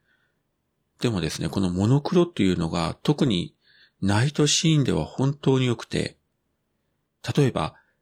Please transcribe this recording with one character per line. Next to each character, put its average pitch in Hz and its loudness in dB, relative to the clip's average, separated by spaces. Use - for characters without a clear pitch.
で 120 -2
も 104 0
で 78 -2
す - -8
ね、 85 -4
こ 101 -2
の 92 0
モ 92 0
ノ 139 4
ク - -4
ロ 175 4
っ 170 0
て - 0
い 92 4
う 87 0
の 82 -2
が、 82 -4
特 147 0
に 87 -2
ナ 101 2
イ 151 -2
ト 151 2
シ 160 0
ー 151 4
ン - 0
で 107 0
は 82 0
本 139 -2
当 135 0
に 127 0
良 117 0
く - -16
て、 - -6
例 147 4
え 120 2
ば、 80 -4